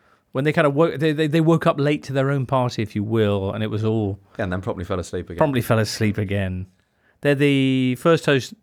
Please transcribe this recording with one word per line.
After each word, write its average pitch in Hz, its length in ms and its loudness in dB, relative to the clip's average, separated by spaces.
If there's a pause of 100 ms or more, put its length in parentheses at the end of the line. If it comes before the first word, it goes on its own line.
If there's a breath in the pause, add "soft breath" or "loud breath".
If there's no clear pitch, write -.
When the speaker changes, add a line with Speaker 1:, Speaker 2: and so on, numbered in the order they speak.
(320 soft breath)
Speaker 1:
when 135 120 -2
they 151 80 2
kind 156 160 4
of 139 60 0
woke, 156 260 2
they, 156 120 2
they, 156 140 0
they 151 140 2
woke 160 260 4
up 165 140 2
late 147 240 0
to - 80 -10
their 135 180 0
own 139 160 -2
party, 123 360 -2
if 101 120 -6
you 104 80 -2
will, 101 500 0
and 110 120 -4
it 107 60 -4
was 107 140 -4
all 107 360 0 (180)
Speaker 2:
Yeah, 107 60 -2
and 92 80 -2
then 92 80 -2
promptly 92 240 -6
fell 90 160 -4
asleep 87 280 -8
again. 87 100 -12
Speaker 1:
promptly 139 240 0
fell 110 180 2
asleep 107 360 -2
again. 95 500 -4 (560)
They're 143 120 2
the 131 600 2
first 165 300 2
host 139 360 0